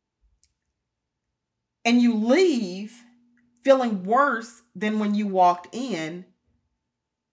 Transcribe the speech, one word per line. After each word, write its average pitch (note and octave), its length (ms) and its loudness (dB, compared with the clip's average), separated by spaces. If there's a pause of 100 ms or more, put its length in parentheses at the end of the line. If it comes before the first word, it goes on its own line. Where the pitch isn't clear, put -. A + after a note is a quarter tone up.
(1900)
And A#3+ 160 4
you A#3 140 2
leave A3 880 0 (600)
feeling A#3+ 400 2
worse A#3 580 -2 (140)
than G#3+ 240 -4
when G#3 160 -2
you G#3 120 -2
walked F3+ 460 0
in F3+ 520 -8 (1080)